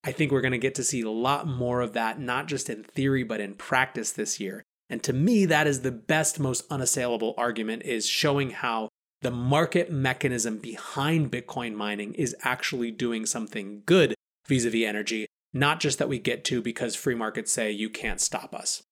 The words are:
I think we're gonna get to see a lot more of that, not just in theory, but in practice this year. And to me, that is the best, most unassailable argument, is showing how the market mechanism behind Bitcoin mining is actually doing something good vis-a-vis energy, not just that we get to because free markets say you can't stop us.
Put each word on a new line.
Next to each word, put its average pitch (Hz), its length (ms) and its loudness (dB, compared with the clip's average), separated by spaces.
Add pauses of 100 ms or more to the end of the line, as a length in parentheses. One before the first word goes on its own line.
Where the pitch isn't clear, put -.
I 143 80 -4
think 139 220 2
we're 135 80 4
gonna 127 180 2
get 131 180 0
to 127 80 -2
see 123 180 0
a 110 80 -2
lot 127 360 0
more 123 340 0
of 113 120 -2
that, 113 280 0
not 131 280 -2
just 143 200 -4
in 110 140 -8
theory, 135 400 2
but 110 180 -4
in 101 140 -6
practice 127 560 0
this - 300 -4
year. 101 240 -6 (240)
And - 140 -6
to 135 100 0
me, 190 340 4
that 156 200 4
is 139 140 2
the 127 100 0
best, 151 480 0
most 131 320 0
unassailable 123 680 0
argument, 113 460 -2
is 113 240 -2
showing 143 440 2
how 113 380 -2 (320)
the 123 120 -2
market 151 580 2
mechanism 127 680 0
behind 139 760 0
Bitcoin 120 420 -6
mining 104 400 -4
is 127 280 -2
actually 127 500 -2
doing 113 340 -2
something 104 580 -6
good 156 300 6 (320)
vis-a-vis 117 400 2
energy, 107 400 -2 (260)
not 143 280 2
just 143 180 0
that 151 100 0
we 131 120 -2
get 120 240 -2
to 123 180 0
because 117 320 -4
free 123 220 0
markets 113 340 -4
say 107 220 0
you 107 180 -4
can't 107 300 -4
stop - 340 -4
us. - 380 -6